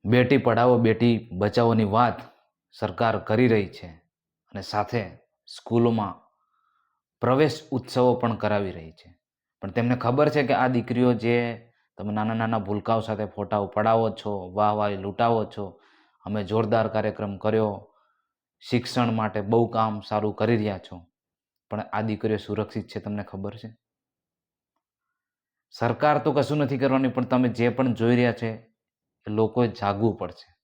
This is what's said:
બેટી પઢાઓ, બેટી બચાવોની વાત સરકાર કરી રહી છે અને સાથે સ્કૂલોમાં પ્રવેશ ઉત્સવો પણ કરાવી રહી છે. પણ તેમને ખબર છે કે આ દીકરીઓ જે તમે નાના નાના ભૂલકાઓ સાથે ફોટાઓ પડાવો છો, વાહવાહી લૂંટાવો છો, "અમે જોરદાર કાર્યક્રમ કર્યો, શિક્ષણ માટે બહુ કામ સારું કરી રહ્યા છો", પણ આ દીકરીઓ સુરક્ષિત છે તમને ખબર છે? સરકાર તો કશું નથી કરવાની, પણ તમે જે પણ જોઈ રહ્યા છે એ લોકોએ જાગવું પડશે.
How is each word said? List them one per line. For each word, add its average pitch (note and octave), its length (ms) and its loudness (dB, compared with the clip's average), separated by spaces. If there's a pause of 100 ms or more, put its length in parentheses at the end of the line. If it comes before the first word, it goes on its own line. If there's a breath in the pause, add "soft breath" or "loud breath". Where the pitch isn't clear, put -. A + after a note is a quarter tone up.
બેટી B2 340 4
પઢાઓ, A#2+ 400 4
બેટી A2+ 540 2
બચાવોની A2 520 2
વાત A2+ 360 2 (520)
સરકાર G#2+ 460 -2
કરી A#2+ 300 2
રહી G#2 180 2
છે - 200 -18 (680)
અને G2+ 80 -10
સાથે G#2 580 -4 (280)
સ્કૂલોમાં A2+ 760 -2 (1000)
પ્રવેશ C3+ 500 2
ઉત્સવો B2 440 2
પણ A#2 220 -2
કરાવી G2+ 340 -2
રહી D#2+ 220 -16
છે. - 260 -20 (420)
પણ G2 100 -8
તેમને A#2+ 260 0
ખબર B2+ 320 2
છે D3 140 2
કે C3 120 2
આ B2+ 140 2
દીકરીઓ B2 440 2
જે A#2 560 -2 (300)
તમે G#2 140 -6
નાના G#2+ 220 -2
નાના A2+ 240 -2
ભૂલકાઓ G#2 420 -2
સાથે G#2+ 240 -4
ફોટાઓ G2+ 420 -4
પડાવો A2+ 440 2
છો, G2 420 -8
વાહવાહી G#2 440 0
લૂંટાવો G#2+ 480 0
છો, - 360 -12 (440 soft breath)
"અમે G2+ 200 -4
જોરદાર A2 440 0
કાર્યક્રમ G#2+ 480 -4
કર્યો, G#2+ 580 -2 (680)
શિક્ષણ B2 520 0
માટે G#2+ 280 -2
બહુ A2+ 260 2
કામ A2 340 -2
સારું G#2+ 340 -2
કરી A2+ 220 2
રહ્યા G#2+ 220 -2
છો", F2 280 -18 (640)
પણ G#2 100 -6
આ G#2 200 -6
દીકરીઓ G#2+ 360 -2
સુરક્ષિત G#2 520 -6
છે G#2 120 -10
તમને G#2 220 -8
ખબર G2+ 340 -12
છે? A2 200 -18 (1900)
સરકાર D3 480 0
તો D3+ 140 0
કશું C#3 260 0
નથી C#3 200 -2
કરવાની, C3+ 300 2
પણ B2 160 -2
તમે B2+ 240 2
જે A#2 200 0
પણ A#2+ 260 0
જોઈ A#2 220 2
રહ્યા A#2+ 160 2
છે A2+ 240 -6
એ - 720 -20
લોકોએ A2 380 2
જાગવું G2+ 500 -2
પડશે. - 460 -12